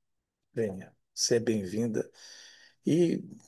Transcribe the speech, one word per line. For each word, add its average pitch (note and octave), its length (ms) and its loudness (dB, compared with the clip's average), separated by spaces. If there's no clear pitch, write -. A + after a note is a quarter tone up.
venha, G2 420 -6
você - 240 2
é - 20 4
bem-vinda." A2 720 -2
E E3+ 380 2